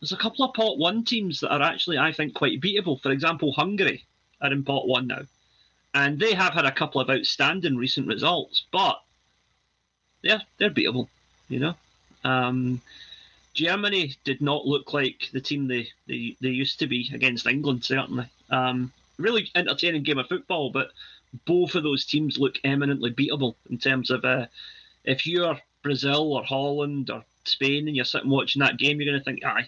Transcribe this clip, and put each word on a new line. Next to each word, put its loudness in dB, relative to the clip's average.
there's -6
a -6
couple -2
of 0
pot 2
one 2
teams -2
that 0
are 2
actually, 0
I 4
think, -2
quite 0
beatable. 0
For 2
example, 0
Hungary 0
are 0
in 0
pot 0
one 2
now. -6
And 4
they 4
have 2
had 4
a 2
couple 0
of 2
outstanding 2
recent -2
results, 0
but 2
they're, 2
they're 2
beatable, 0
you -4
know? -2
Um, 0
Germany 0
did -2
not 0
look 0
like -2
the -6
team -2
they, -2
they, -8
they 0
used -2
to 0
be -4
against 0
England, 0
certainly. -2
Um, 0
really 0
entertaining 0
game 0
of -2
football, -2
but 0
both 2
of 0
those 0
teams 0
look 2
eminently 0
beatable 0
in -4
terms 0
of, 0
uh, 0
if 0
you're 0
Brazil 0
or -2
Holland -2
or -10
Spain 0
and -2
you're 0
sitting -2
watching 2
that 2
game, 0
you're 0
gonna -2
think, -6
"Aye, -2